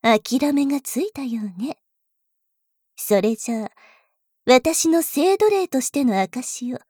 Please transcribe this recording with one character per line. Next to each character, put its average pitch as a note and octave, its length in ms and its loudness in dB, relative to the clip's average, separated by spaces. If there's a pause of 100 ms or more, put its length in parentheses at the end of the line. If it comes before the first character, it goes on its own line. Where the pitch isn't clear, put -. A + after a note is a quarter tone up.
諦 A#3+ 480 0
め C#4+ 140 2
が C#4 160 -2
つ - 180 -6
い G4+ 140 -2
た C#4 100 -10
よ A#3 200 -6
う F#3 140 -10
ね。 C4 200 -8 (1160)
そ G3+ 280 0
れ A3 140 0
じ - 180 -10
ゃ A3 100 -6
あ、 - 60 -12 (760)
私 D#4+ 460 4
の E4 100 4
性 F4+ 380 2
奴 G#4+ 100 4
隷 G4 180 2
と C4 140 -2
し - 100 -4
て C#4+ 140 0
の G3+ 160 2
証 B3 540 -6
を - 40 -10 (120)